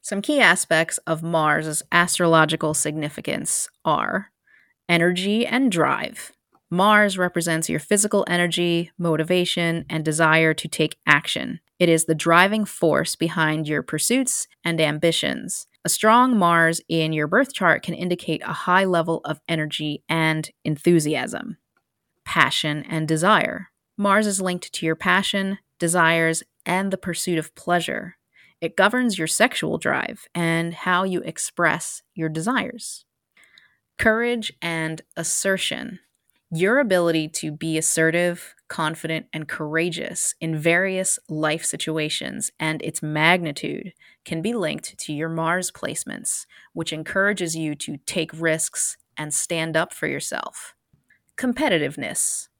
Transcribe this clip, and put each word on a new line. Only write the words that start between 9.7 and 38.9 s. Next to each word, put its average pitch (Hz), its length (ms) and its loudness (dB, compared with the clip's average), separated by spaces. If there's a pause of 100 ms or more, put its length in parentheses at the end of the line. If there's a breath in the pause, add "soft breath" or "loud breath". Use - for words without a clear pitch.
and 156 120 -4
desire 160 520 4
to - 120 -8
take - 380 -2
action. - 540 2 (180)
It 175 100 4
is 165 180 4
the 160 100 2
driving 190 500 4
force 156 500 0
behind 160 520 -2
your 147 160 -2
pursuits 247 640 -2 (160 soft breath)
and 165 180 0
ambitions. 156 880 0 (180)
A 165 40 -2
strong 240 460 6
Mars 170 540 4
in 160 240 2
your 151 140 0
birth 240 260 2
chart - 300 2
can 180 100 -6
indicate 175 500 -2
a - 100 -8
high 185 320 2
level 170 380 0
of 151 240 -6
energy 151 600 -4
and 156 400 0 (160)
enthusiasm. 151 920 0 (680)
Passion 151 640 0
and 160 180 -2
desire. 160 640 2 (280)
Mars 202 280 4
is 196 160 -2
linked 180 320 -4
to - 120 -6
your 160 100 2
passion, 190 640 0 (180)
desires, 165 640 2 (240)
and 190 240 0
the 190 80 -2
pursuit 175 400 -4
of 156 160 -6
pleasure. - 640 -4 (440 soft breath)
It 165 160 -4
governs 214 400 2
your 160 80 -2
sexual 170 540 0
drive - 560 -4
and 165 360 0
how 180 320 0
you 185 180 -2
express - 800 -2 (100)
your 160 160 -4
desires. 208 760 -6 (920 soft breath)
Courage 226 640 0
and 160 400 -4 (160)
assertion. 185 800 -4 (540)
Your 190 260 2
ability 170 520 2
to - 220 -6
be 156 280 -4
assertive, 170 720 0 (140)
confident, 160 680 -4